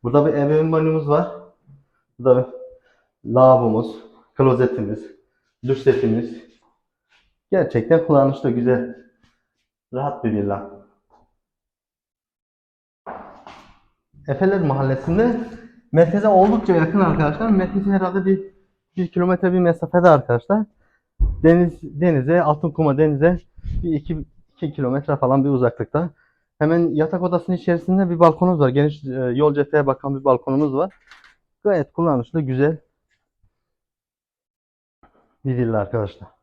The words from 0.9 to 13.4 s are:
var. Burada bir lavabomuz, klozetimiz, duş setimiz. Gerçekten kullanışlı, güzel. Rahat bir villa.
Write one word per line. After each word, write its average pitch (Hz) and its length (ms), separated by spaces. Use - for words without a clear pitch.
var. 156 200
Burada 127 300
bir 113 100
lavabomuz, 123 640
klozetimiz, 123 720
duş 135 120
setimiz. 120 680
Gerçekten 160 560
kullanışlı, 135 440
güzel. 120 460
Rahat 139 300
bir 110 80
villa. 101 380